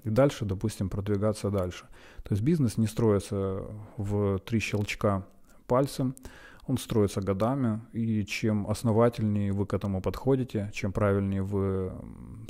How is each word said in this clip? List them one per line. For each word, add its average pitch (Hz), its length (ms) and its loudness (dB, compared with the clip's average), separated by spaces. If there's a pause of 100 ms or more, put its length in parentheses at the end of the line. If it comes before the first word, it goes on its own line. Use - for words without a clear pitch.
И 107 80 -4
дальше, 131 340 4
допустим, 101 440 -2
продвигаться 101 640 -2
дальше. 92 360 -2 (380)
То - 100 -2
есть 101 80 2
бизнес 143 340 2
не 110 120 4
строится 98 760 0 (340)
в 101 440 0
три - 180 0
щелчка 101 640 0 (460)
пальцем, 131 480 0 (500)
он 131 100 0
строится 104 460 2
годами. 110 580 0 (140)
И 110 300 0
чем 107 440 0
основательнее 107 840 2
вы 98 120 0
к - 80 -4
этому 95 300 -2
подходите, 117 720 0
чем 98 180 -4
правильнее 98 500 2
вы, 95 440 0
м, 90 640 -12